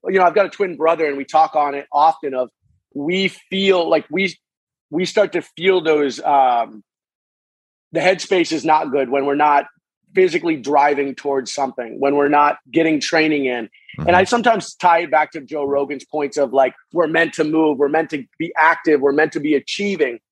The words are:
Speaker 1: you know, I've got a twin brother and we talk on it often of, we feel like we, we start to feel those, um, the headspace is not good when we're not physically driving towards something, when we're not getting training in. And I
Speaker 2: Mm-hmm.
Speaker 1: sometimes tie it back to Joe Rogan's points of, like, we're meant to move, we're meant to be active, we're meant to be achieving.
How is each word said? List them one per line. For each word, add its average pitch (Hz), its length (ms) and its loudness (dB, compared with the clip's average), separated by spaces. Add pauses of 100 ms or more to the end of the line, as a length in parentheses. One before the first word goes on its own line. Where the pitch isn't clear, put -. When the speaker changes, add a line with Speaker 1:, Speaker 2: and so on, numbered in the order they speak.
Speaker 1:
you 190 140 -2
know, 185 60 4
I've 170 100 2
got 196 120 4
a - 40 -8
twin 185 260 -6
brother 156 300 0
and 143 100 -4
we 139 80 -8
talk 156 320 2
on 143 180 0
it 139 180 -8
often 151 420 0
of, 127 160 -4 (440)
we 180 340 -2
feel 185 640 0
like 160 180 0
we, 185 300 -4 (520)
we 170 140 -2
start 196 280 0
to 170 100 -4
feel 185 400 0
those, 147 380 0
um, 120 640 0 (1080)
the 160 80 -2
headspace 180 520 0
is 151 120 -4
not 156 280 2
good 131 180 0
when 139 160 0
we're 143 80 0
not 147 320 2 (480)
physically 165 420 0
driving 139 580 0
towards 135 380 -4
something, 123 480 -8
when 143 140 2
we're 143 140 2
not 147 300 4 (120)
getting 156 300 0
training 156 460 0
in. 120 220 -4 (380)
And 175 100 4
I 185 60 6
Speaker 2:
Mm-hmm. 190 80 0
Speaker 1:
sometimes 226 460 0
tie 170 240 2
it 165 100 -8
back 156 220 0
to 160 100 -12
Joe 147 220 -8
Rogan's 139 400 -4
points 147 340 -6
of, 131 140 0
like, 131 220 2 (180)
we're 160 160 0
meant 165 260 0
to 160 100 -2
move, 151 340 0
we're 143 100 2
meant 156 220 -2
to 139 140 -8 (140)
be 165 180 -8
active, 160 440 2
we're 139 120 2
meant 156 200 0
to 160 80 -6
be 147 140 -2
achieving. 151 680 -4 (120)